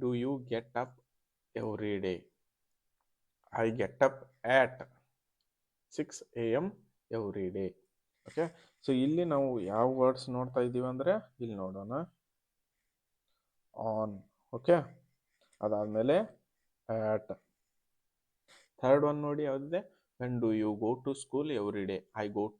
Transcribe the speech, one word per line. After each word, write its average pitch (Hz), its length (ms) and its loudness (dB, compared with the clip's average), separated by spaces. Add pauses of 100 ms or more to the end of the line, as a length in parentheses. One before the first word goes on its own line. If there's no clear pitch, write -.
do 123 60 2 (120)
you 135 100 -2 (200)
get 117 180 -4 (120)
up 123 100 -8 (720)
every 104 340 -2 (100)
day? 90 120 -2 (1300)
I 113 140 0 (160)
get - 140 -4 (120)
up 131 80 -2 (440)
at 123 140 2 (1200)
six - 240 -6 (220)
A 113 40 0 (160)
M 190 40 -4 (500)
every 98 300 -4 (100)
day. 95 120 -2 (580)
ಓಕೆ, 160 160 -2 (400)
so 143 60 -2 (140)
ಇಲ್ಲಿ 160 280 2
ನಾವು 139 160 2 (240)
ಯಾವ 113 140 4 (160)
ವರ್ಡ್ಸ್ 127 240 4 (100)
ನೋಡ್ತಾ 127 300 0
ಇದ್ದೀವಿ 123 260 -2
ಅಂದ್ರೆ 139 220 0 (280)
ಇಲ್ಲಿ 113 200 -6
ನೋಡೋಣ, 98 300 -8 (1800)
on. 110 360 -2 (480)
ಓಕೆ, 170 180 4 (880)
ಅದಾದ್ಮೇಲೆ 107 520 2 (720)
at. 110 380 0 (1600)
ಥರ್ಡ್ 139 260 8
ಒನ್ 147 180 0
ನೋಡಿ 147 220 -2
ಯಾವ್ದಿದೆ? 143 320 -2 (400)
When 123 220 -4
do 110 60 4 (140)
you 107 80 2 (140)
go 110 60 2 (140)
to 139 80 -2 (100)
school 143 240 -2 (140)
every 101 300 -2
day? 95 100 -2 (220)
I 104 40 -2 (120)
go 104 60 0 (160)